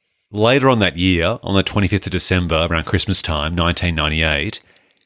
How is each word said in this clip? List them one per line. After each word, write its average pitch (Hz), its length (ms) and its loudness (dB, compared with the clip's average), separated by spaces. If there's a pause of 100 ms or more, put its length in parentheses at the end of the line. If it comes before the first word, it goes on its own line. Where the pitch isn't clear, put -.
(300)
Later 127 400 2
on 123 80 4
that 90 180 0
year, 87 460 2
on 87 120 -2
the 95 80 4
twenty-fifth 98 440 0
of - 60 -8
December, 85 560 0
around 82 180 -2
Christmas - 340 -2
time, 78 340 -4
nineteen 87 400 0
ninety-eight, 78 640 -2 (460)